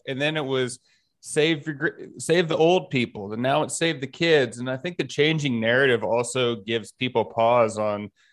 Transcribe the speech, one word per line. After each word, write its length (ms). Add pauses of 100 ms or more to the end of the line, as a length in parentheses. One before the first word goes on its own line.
And 140
then 160
it 80
was, 340 (420)
"Save 460
your 80
gr-, 300 (140)
save 300
the 80
old 340
people." 420
And 100
now 220
it's, 120
"Save 240
the 60
kids." 520
And 120
I 60
think 200
the 80
changing 560
narrative 440
also 520
gives 360
people 320
pause 540
on, 320 (220)